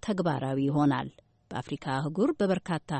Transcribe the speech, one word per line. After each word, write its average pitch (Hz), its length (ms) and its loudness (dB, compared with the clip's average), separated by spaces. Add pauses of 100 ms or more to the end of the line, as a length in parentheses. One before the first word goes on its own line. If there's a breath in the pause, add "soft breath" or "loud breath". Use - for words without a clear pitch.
ተግባራዊ 139 600 0
ይሆናል? 143 460 2 (420)
በአፍሪካ - 420 -8
አህጉር 156 400 0
በበርካታ 185 680 0